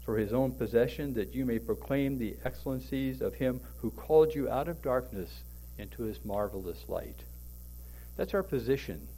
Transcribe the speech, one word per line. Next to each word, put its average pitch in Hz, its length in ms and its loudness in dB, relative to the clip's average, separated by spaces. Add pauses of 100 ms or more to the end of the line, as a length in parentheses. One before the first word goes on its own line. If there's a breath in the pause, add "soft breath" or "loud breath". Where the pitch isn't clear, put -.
for 113 140 2
his 107 160 2
own 131 180 4
possession, 123 640 2
that 104 180 -2
you 131 120 0
may 117 120 2
proclaim 135 600 0
the 110 240 -2
excellencies 131 760 -2
of 98 140 0
him 127 240 2 (180 loud breath)
who 117 120 -2
called 156 460 6
you 139 120 0
out 139 200 0
of 165 160 -6
darkness 123 580 0 (380 loud breath)
into 104 240 -6
his 107 200 -4
marvelous 98 640 -2
light." - 360 -4 (960 loud breath)
That's 214 180 0
our 190 80 4
position 123 640 0 (100)